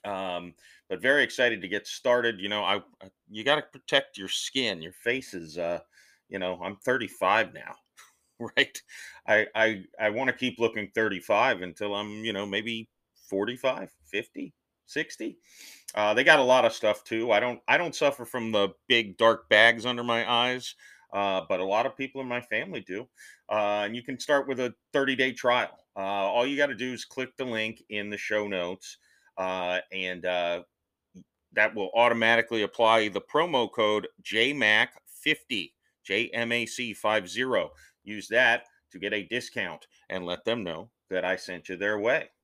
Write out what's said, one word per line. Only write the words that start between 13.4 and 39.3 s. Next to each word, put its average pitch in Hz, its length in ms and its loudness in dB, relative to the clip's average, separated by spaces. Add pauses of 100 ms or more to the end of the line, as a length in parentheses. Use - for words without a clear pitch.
fifty, - 480 -8 (320)
sixty. - 520 -8 (560)
Uh, 104 200 2
they 127 100 2
got 156 160 8
a - 20 4
lot 127 220 6
of 113 80 4
stuff - 320 -2
too. 117 280 -2
I 104 60 6
don't, 120 300 -2
I 131 80 4
don't 170 180 -2
suffer 139 300 0
from 113 260 -6
the 101 200 2 (180)
big 113 300 2
dark 113 320 4
bags 113 340 8
under 120 180 -2
my 117 260 0
eyes, 123 460 -2 (380)
uh, 98 360 0
but 92 120 0
a 92 40 -2
lot 104 200 2
of 135 140 -6
people 135 240 -8
in 131 40 -8
my 120 140 -4
family 156 400 -6
do. 104 260 -10 (440)
Uh, 104 340 0
and 107 100 -6
you 120 80 -8
can 127 160 -10
start 139 300 0
with 127 100 -4
a 123 160 -2 (200)
thirty-day 131 380 2
trial. 120 460 0 (160)
Uh, 101 60 -8
all 98 460 0
you 139 100 -2
gotta 143 180 2
do 123 200 -6
is 113 100 -10
click - 320 -8
the 135 80 -6
link 113 460 -4
in 104 180 -4
the 104 100 -8
show 104 300 -2
notes, 92 480 -6 (400)
uh, 92 440 -2 (120)
and, 90 320 -6
uh, 87 380 0 (880)
that 107 220 2
will 101 200 -4
automatically 117 680 4
apply 110 460 4
the 95 120 -4
promo 147 500 0
code 107 380 0 (140)
J 117 320 0
mac 110 400 2 (120)
fifty, - 680 -4 (280)
J 101 300 -2
M 117 180 -2
A 117 140 0
C 113 300 -8
five 107 340 0
zero. 110 420 -2 (340)
Use 104 240 -12
that 120 360 2 (260)
to 95 80 -18
get 101 140 -4
a 104 100 -4
discount 101 640 -8 (240)